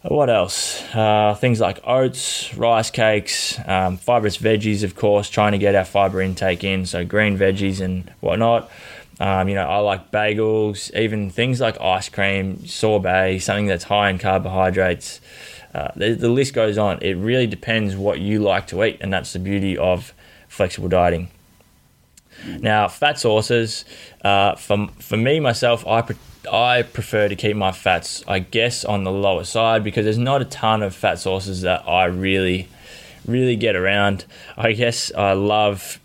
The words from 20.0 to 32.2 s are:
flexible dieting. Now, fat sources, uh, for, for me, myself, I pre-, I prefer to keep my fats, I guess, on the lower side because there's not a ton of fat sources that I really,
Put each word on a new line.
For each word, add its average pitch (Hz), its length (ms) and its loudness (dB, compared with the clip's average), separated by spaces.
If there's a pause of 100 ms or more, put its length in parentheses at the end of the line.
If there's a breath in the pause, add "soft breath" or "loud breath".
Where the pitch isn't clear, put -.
flexible 95 400 -4
dieting. 87 420 2 (1300 loud breath)
Now, 107 280 2
fat 147 320 -2
sources, 113 640 0 (400 loud breath)
uh, 98 320 4
for, 101 320 -2 (120)
for - 180 -6
me, 139 220 2
myself, 120 480 0
I 113 160 2
pre-, 113 120 -6 (360)
I 120 320 2
prefer 107 440 -2
to 101 80 -2
keep 104 220 -2
my 95 140 0
fats, - 560 -2
I 98 120 0
guess, 113 460 -2
on 101 180 -2
the 95 80 -2
lower 98 320 0
side 113 400 2
because 104 220 -2
there's 110 140 0
not 135 220 0
a 123 40 -4
ton 110 380 0
of 95 120 -4
fat 87 240 -2
sources 95 420 -4
that 90 260 0
I 90 180 2
really, 92 640 0 (560 loud breath)